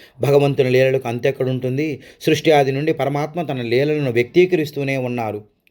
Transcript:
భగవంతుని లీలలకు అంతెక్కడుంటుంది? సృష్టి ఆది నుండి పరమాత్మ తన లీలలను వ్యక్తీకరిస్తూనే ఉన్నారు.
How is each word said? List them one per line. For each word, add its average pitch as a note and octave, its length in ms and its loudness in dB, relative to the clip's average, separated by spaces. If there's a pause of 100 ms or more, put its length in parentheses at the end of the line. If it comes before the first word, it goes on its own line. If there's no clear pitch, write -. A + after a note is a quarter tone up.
(200)
భగవంతుని C#3 500 2
లీలలకు C3 380 2
అంతెక్కడుంటుంది? B2+ 960 -4 (200)
సృష్టి D#3 280 2
ఆది C#3+ 220 4
నుండి D3 200 0
పరమాత్మ D3 500 -4
తన C3+ 180 -6
లీలలను C3+ 500 0
వ్యక్తీకరిస్తూనే C#3+ 840 0
ఉన్నారు. A#2+ 480 -6 (260)